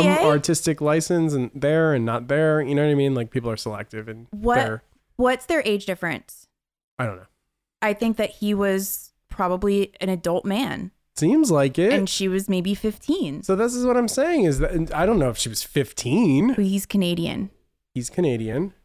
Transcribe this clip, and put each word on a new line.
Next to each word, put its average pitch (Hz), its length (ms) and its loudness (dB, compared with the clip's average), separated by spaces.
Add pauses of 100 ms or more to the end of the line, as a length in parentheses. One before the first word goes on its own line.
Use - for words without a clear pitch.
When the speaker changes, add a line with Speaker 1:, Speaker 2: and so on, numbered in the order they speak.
Speaker 1:
Coulier? 190 140 4
Speaker 2:
artistic 156 600 0
license 160 540 0
and 123 200 -2
there 151 400 2
and 120 120 0
not 120 240 -4
there, 156 320 2
you 143 140 -2
know 147 100 2
what 151 60 4
I 143 40 4
mean? 139 180 2
Like, 120 180 -2
people 120 180 -2
are 110 80 -4
selective 107 500 -10
and 113 240 -14
Speaker 1:
What, 220 240 0
Speaker 2:
they're 110 280 -2 (340)
Speaker 1:
what's 254 300 0
their 320 180 2
age 208 200 -2
difference? - 640 -8 (520)
Speaker 2:
I 123 80 -4
don't 98 80 -8
know. 92 100 -20 (560)
Speaker 1:
I 214 120 0
think 226 240 -2
that 208 120 0
he 208 240 -2
was 196 580 -2 (160)
probably 196 720 0
an 190 100 -4
adult 175 360 -2
man. 202 460 -4 (260)
Speaker 2:
Seems 240 320 4
like 139 300 2
it. 202 120 4
Speaker 1:
And 196 160 2
she 190 200 -2
was 190 200 -2
maybe 190 280 0
fifteen. 214 680 -4
Speaker 2:
So 190 140 0
this 233 180 0
is 247 140 -2
what 247 100 4
I'm 240 100 2
saying 294 360 2
is 139 160 2
that, - 120 2
and 165 220 -2
I 165 140 0
don't 220 100 4
know 131 140 2
if 113 80 -6
she 120 100 -4
was - 140 -6
fifteen. 151 840 2
Speaker 1:
Well, 262 80 0
he's 196 280 0
Canadian. 175 640 -2 (460)
Speaker 2:
He's 120 160 -8
Canadian. 131 640 -2 (120)